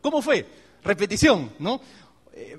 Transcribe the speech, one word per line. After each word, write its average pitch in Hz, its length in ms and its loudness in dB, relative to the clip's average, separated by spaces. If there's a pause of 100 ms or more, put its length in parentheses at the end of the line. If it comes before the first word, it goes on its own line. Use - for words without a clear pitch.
¿cómo 294 220 0
fue?". 254 240 0 (380)
Repetición, 185 760 2
¿no? 214 220 -4 (520)
Eh, - 260 -18